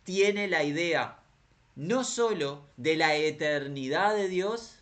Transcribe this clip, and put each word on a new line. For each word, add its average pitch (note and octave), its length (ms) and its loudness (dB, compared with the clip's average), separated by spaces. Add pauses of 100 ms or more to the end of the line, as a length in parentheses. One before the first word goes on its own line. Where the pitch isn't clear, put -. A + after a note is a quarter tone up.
tiene G3+ 460 2
la D#3+ 160 2
idea D3 560 -2 (560)
no G#3+ 280 -2
solo F3 600 -2 (120)
de D3+ 180 2
la D#3 220 4
eternidad D3+ 1000 0
de G3 140 0
Dios G3+ 520 -4